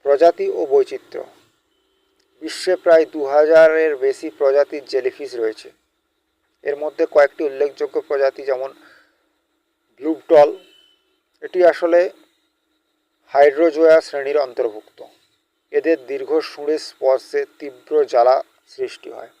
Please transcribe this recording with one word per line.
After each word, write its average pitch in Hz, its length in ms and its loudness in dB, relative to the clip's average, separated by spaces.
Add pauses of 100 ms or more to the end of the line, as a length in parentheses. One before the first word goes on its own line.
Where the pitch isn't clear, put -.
প্রজাতি 170 480 2
ও 165 160 -6
বৈচিত্র্য। 135 580 -4 (1160)
বিশ্বে 175 340 -4
প্রায় 165 300 4
দু 147 200 -8
হাজারের 160 720 4
বেশি 135 340 -4
প্রজাতির 143 560 -2
জেলিফিশ 127 500 -8
রয়েছে। 110 360 -8 (920)
এর 143 120 -6
মধ্যে 151 360 -6
কয়েকটি 147 320 0
উল্লেখযোগ্য 143 580 -6
প্রজাতি 139 420 -4
যেমন 131 300 -8 (1200)
ব্লুটল, 151 600 2 (840)
এটি 175 240 -2
আসলে 175 440 0 (1160)
হাইড্রোজোয়া 156 760 4
শ্রেণীর 143 360 -6
অন্তর্ভুক্ত। 120 680 -6 (680)
এদের 147 340 -2
দীর্ঘ 139 340 -6
সুঁড়ের 147 400 -8
স্পর্শে 135 680 -4 (140)
তীব্র 143 440 -4
জ্বালা 127 400 2 (240)
সৃষ্টি 127 440 -14
হয়। 120 180 -20 (100)